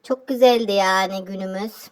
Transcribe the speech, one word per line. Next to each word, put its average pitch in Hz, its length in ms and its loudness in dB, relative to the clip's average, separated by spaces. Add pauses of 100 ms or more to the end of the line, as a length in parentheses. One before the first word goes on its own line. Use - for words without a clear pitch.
Çok 262 240 -8
güzeldi 240 440 4
yani 190 520 0
günümüz. 190 480 -10 (200)